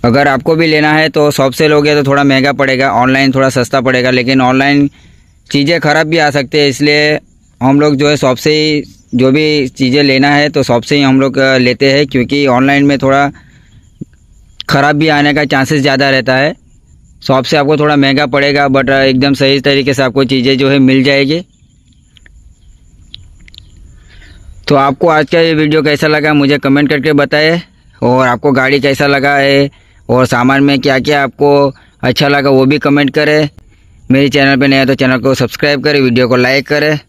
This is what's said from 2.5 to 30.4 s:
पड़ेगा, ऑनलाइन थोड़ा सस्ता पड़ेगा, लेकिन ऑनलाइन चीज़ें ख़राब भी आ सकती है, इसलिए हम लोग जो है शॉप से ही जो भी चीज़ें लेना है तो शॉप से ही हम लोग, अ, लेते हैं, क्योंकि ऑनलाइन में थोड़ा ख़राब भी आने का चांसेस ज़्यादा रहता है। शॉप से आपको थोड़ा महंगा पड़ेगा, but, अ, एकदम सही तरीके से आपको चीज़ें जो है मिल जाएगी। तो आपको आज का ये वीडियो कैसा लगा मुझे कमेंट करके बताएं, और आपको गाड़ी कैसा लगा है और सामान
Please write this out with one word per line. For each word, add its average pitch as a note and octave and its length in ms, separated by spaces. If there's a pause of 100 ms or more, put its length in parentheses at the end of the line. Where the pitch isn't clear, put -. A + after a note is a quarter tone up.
पड़ेगा, C3+ 380
ऑनलाइन C3 400
थोड़ा C3 180
सस्ता B2 320
पड़ेगा, B2+ 300
लेकिन B2+ 300
ऑनलाइन C#3 480 (640)
चीज़ें D3 280
ख़राब D#3 280
भी E3 100
आ D3 120
सकती C#3 280
है, C#3+ 120
इसलिए D3 500 (440)
हम C#3 180
लोग D3+ 140
जो D3 140
है D3 80
शॉप B2+ 200
से D3+ 140
ही D3+ 320 (320)
जो C3 160
भी D3+ 360
चीज़ें C3+ 360
लेना C#3 260
है D3 200
तो D3+ 140
शॉप A#2+ 200
से - 120
ही C#3+ 60
हम C3+ 200
लोग, B2+ 160
अ, C3+ 200
लेते B2+ 340
हैं, C#3 160
क्योंकि C#3 400
ऑनलाइन C#3 380
में C#3+ 120
थोड़ा C3+ 340 (1400)
ख़राब C#3+ 260
भी D#3 120
आने D3 260
का D3 120
चांसेस C#3 360
ज़्यादा C#3 280
रहता C3 260
है। C#3+ 200 (720)
शॉप C3 180
से - 120
आपको D3 200
थोड़ा D3 180
महंगा C#3 300
पड़ेगा, C#3+ 420
but, C3+ 220
अ, C#3 40
एकदम C3+ 400
सही C#3 260
तरीके C#3 340
से C3 100
आपको C3 200
चीज़ें C3 340
जो C3+ 120
है C#3 100
मिल C3 240
जाएगी। C#3 420 (3250)
तो D3 80
आपको C#3 320
आज D#3 240
का E3+ 80
ये E3 140
वीडियो D3+ 280
कैसा D3 260
लगा D3+ 260
मुझे C#3+ 240
कमेंट C#3 320
करके D3 240
बताएं, D3+ 480 (420)
और B2+ 240
आपको B2 240
गाड़ी C3 280
कैसा C#3 280
लगा C#3 300
है C#3 320 (400)
और B2 160
सामान C3+ 380